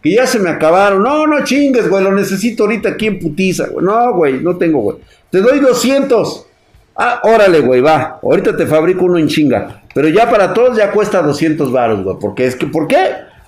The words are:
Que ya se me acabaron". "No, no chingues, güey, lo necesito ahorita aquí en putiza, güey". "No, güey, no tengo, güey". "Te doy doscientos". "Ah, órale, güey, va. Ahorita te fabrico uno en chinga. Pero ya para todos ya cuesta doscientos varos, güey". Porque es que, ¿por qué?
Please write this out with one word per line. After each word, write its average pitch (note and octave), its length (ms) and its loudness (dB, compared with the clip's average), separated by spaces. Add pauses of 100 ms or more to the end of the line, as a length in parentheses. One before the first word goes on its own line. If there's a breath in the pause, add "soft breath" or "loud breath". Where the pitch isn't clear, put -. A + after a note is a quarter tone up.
Que D#3 100 0
ya B3 140 2
se A#3+ 100 -2
me F3+ 140 0
acabaron". F#3+ 500 2
"No, D4+ 240 0
no D4+ 180 0
chingues, C4 460 0
güey, F#3+ 140 0
lo G3 80 0
necesito G3+ 540 -2
ahorita G#3+ 240 -2
aquí G#3+ 180 -4
en G3 100 -4
putiza, E3 520 -4
güey". - 140 -6
"No, A#3 300 0
güey, C#3+ 260 0
no F3 160 -2
tengo, E3 260 0
güey". G#2 160 -4 (340 soft breath)
"Te F#3 100 0
doy C4 180 2
doscientos". B3+ 880 0 (500)
"Ah, - 280 -2
órale, G3+ 380 4
güey, B2+ 200 2
va. D#3 400 0
Ahorita F3 340 0
te D3 120 -2
fabrico F3+ 380 0
uno F3+ 120 2
en D3+ 100 0
chinga. B2 540 -2 (140)
Pero C#3+ 140 0
ya A3 200 2
para G3 240 2
todos A#3 240 2
ya G3+ 140 0
cuesta G3+ 320 0
doscientos D3+ 480 -2
varos, A2+ 320 0
güey". F#2 180 -6
Porque G2+ 240 -4
es B3 100 -2
que, - 120 -4
¿por D#3 200 -4
qué? F4 260 0 (340 loud breath)